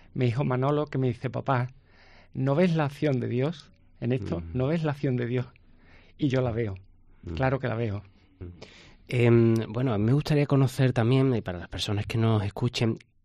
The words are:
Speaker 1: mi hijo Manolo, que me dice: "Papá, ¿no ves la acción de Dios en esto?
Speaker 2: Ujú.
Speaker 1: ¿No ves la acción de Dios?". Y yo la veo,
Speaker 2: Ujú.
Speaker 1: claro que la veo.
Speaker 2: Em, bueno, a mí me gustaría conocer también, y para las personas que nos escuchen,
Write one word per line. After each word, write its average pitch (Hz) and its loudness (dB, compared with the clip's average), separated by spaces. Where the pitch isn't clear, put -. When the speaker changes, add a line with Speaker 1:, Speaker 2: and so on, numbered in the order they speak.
Speaker 1:
mi 131 0
hijo 123 0
Manolo, 143 0
que 143 -6
me 131 0
dice: 120 -4
"Papá, 123 -2
¿no 131 0
ves 175 4
la 156 2
acción 139 0
de 117 -4
Dios 127 -4
en 120 -2
esto? 98 -2
Speaker 2:
Ujú. 85 -8
Speaker 1:
¿No 127 0
ves 160 0
la 151 0
acción 135 -2
de 120 -2
Dios?". 123 -2
Y 151 0
yo 127 0
la 123 0
veo, 107 -4
Speaker 2:
Ujú. 85 -8
Speaker 1:
claro 131 0
que 135 -6
la 110 -4
veo. 107 -4
Speaker 2:
Em, 117 6
bueno, 123 -2
a 101 0
mí 101 0
me 120 4
gustaría 147 2
conocer 135 2
también, 131 2
y 107 -2
para 90 -8
las 85 -14
personas 101 -4
que - -4
nos 113 2
escuchen, 113 -2